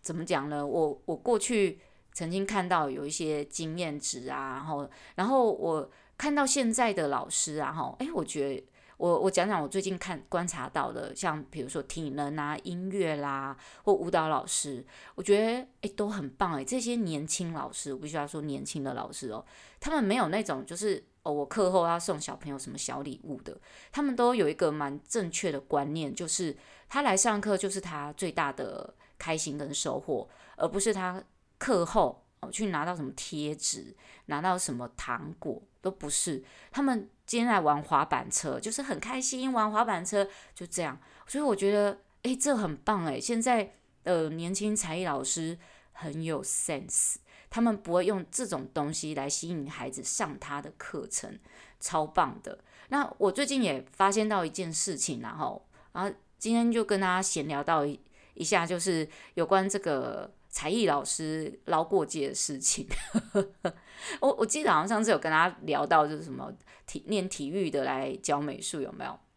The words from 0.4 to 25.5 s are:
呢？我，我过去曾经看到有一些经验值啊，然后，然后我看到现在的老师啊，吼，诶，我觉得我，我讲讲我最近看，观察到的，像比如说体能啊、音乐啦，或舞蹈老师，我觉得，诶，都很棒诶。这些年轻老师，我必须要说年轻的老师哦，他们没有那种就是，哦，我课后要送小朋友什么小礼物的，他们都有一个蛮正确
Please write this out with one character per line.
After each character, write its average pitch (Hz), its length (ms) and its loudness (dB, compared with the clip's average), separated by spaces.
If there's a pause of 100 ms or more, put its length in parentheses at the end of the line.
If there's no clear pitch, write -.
呢？ 147 180 -2
我， 147 380 0
我 165 100 -2
过 220 240 2
去 208 400 2 (360)
曾 170 160 -6
经 196 160 0
看 202 200 0
到 170 220 2
有 143 180 -6
一 151 40 -6
些 151 340 -2
经 160 320 -6
验 156 240 -4
值 131 300 -6
啊， 135 240 -6
然 135 100 -8
后， 143 260 -4 (260)
然 190 120 0
后 254 240 6
我 160 380 0 (260)
看 294 180 0
到 285 120 4
现 269 260 4
在 226 220 4
的 160 140 2
老 139 200 -2
师 156 280 -2
啊， 143 140 0
吼， 139 280 -4
诶， 285 160 -4
我 165 100 0
觉 139 240 -2
得 135 180 -6 (300)
我， 170 240 4
我 190 100 4
讲 185 160 4
讲 196 160 2
我 - 60 -4
最 190 140 -2
近 190 160 -4
看， 170 320 -8
观 175 180 0
察 127 180 -6
到 135 240 -2
的， 120 240 -8
像 156 360 -2
比 160 100 -8
如 127 80 -6
说 143 140 -6
体 156 260 -6
能 143 300 -4
啊、 147 240 -2
音 180 280 -6
乐 180 260 0
啦， 139 380 -4 (300)
或 208 80 6
舞 175 180 2
蹈 160 180 4
老 151 180 0
师， 135 360 -4 (320)
我 - 80 -10
觉 202 140 6
得， 233 320 2 (140)
诶， 208 80 -4
都 202 180 -2
很 190 220 -4
棒 175 240 0
诶。 135 100 -2
这 247 160 0
些 240 160 0
年 160 300 0
轻 165 260 -2
老 139 180 -6
师， - 220 -6
我 131 60 -6
必 151 100 -10
须 151 80 -6
要 147 100 -2
说 151 140 -6
年 139 240 -4
轻 143 180 -6
的 135 120 -4
老 - 180 -6
师 - 160 -8
哦， 110 160 -8 (340)
他 - 120 -4
们 302 120 4
没 202 120 4
有 226 140 2
那 202 140 0
种 135 220 -2
就 170 100 -12
是， 196 300 -2 (180)
哦， 165 80 -2
我 147 140 0
课 180 260 4
后 180 160 6
要 170 140 2
送 170 180 -2
小 - 160 -8
朋 - 160 -10
友 139 80 -6
什 127 140 -10
么 143 60 -10
小 135 240 -6
礼 143 220 -8
物 143 180 -8
的， - 180 -14 (320)
他 285 80 -2
们 277 160 2
都 240 180 6
有 190 140 4
一 156 60 0
个 156 180 2
蛮 147 340 -4
正 190 240 -2
确 170 220 -2